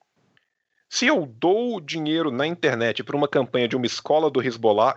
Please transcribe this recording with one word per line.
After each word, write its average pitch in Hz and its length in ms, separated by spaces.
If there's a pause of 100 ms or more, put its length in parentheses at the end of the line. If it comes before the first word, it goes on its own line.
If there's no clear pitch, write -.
(880)
Se - 180
eu 202 200
dou 196 540
dinheiro 156 500
na 127 160
internet 123 560
pra - 140
uma 143 100
campanha 127 400
de 113 100
uma 123 100
escola 151 440
do 131 100
Hezbollah, 113 560